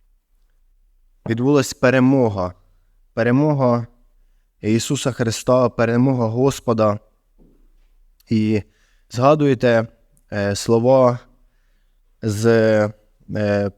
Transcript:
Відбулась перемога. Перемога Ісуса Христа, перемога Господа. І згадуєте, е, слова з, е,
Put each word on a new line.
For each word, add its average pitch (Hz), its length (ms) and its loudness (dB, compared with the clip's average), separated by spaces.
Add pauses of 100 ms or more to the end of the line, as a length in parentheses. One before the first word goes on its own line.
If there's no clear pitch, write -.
(1300)
Відбулась 127 460 0
перемога. 123 800 2 (600)
Перемога 123 720 0 (720)
Ісуса 117 520 -2
Христа, 123 560 0
перемога 120 580 0
Господа. 113 720 -2 (1300)
І 107 340 -2 (480)
згадуєте, 123 760 2 (460)
е, 101 240 -4
слова 120 640 2 (1040)
з, 107 240 -4 (880)
е, 101 440 -2